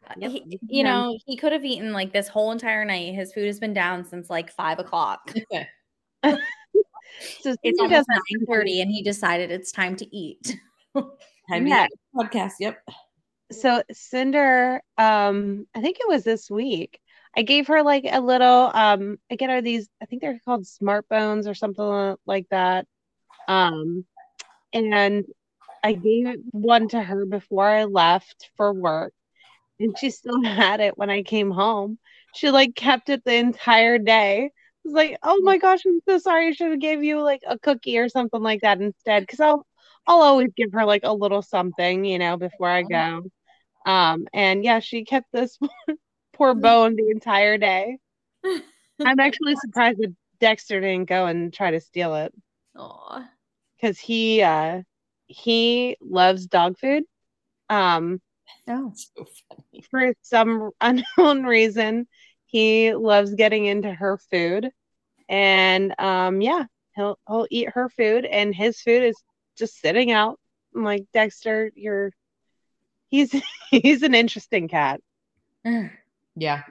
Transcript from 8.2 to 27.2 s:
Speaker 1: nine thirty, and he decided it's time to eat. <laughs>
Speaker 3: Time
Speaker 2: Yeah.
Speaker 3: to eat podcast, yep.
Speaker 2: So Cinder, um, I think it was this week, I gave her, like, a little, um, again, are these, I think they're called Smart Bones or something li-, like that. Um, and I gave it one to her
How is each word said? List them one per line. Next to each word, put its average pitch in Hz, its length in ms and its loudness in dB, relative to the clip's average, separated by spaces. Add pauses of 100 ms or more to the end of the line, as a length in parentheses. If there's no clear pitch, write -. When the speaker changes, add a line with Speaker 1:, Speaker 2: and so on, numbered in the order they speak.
Speaker 1:
nine 220 160 -4
thirty, 202 340 -2
and 190 80 -4
he 208 140 -6
decided 180 480 -4
it's 185 200 -10
time 185 260 -4
to - 180 -16
eat. 190 420 -12 (180)
<laughs> - 200 -16
Speaker 3:
Time - 720 -6
Speaker 2:
Yeah. 277 200 4
Speaker 3:
to - 60 -6
eat - 60 -20 (160)
podcast, 214 440 -6
yep. 208 220 -8 (680)
Speaker 2:
So 240 400 0
Cinder, 262 920 0 (160)
um, 202 800 0
I 226 60 -8
think 339 180 -2
it 508 80 -4
was 320 160 0
this 226 260 -4
week, 208 500 -6 (360)
I - 80 -2
gave 277 240 0
her, 302 160 4
like, 277 260 2
a 262 120 0
little, 247 520 4
um, 208 440 2 (120)
again, 254 220 -4
are 254 100 -2
these, 233 260 -6 (140)
I 220 40 -16
think 240 160 -12
they're 269 240 -8
called 185 200 -4
Smart 208 440 -4
Bones 214 380 -2
or 208 60 -6
something 202 320 -6
li-, 202 300 -2 (100)
like 196 240 -4
that. 185 380 0 (600)
Um, 175 580 0 (680)
and 208 520 0 (580)
I 214 100 2
gave 214 340 0
it 247 120 -8 (120)
one 226 380 2
to 233 140 -4
her 196 220 -6